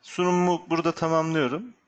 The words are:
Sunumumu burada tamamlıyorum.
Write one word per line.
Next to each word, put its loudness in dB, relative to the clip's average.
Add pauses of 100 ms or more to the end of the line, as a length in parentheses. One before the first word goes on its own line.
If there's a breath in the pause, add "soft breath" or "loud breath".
Sunumumu 0
burada 0
tamamlıyorum. 0 (140)